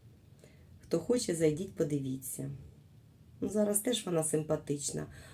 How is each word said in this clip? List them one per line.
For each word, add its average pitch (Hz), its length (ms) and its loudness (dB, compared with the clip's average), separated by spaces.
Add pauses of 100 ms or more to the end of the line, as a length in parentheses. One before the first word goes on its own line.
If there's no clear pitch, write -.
(800)
Хто - 200 0
хоче, 240 340 0
зайдіть, 160 400 2
подивіться. 139 760 -2 (880)
Ну, - 80 0
зараз 208 320 2
теж 240 260 0
вона 165 180 2
симпатична, 151 840 0 (280)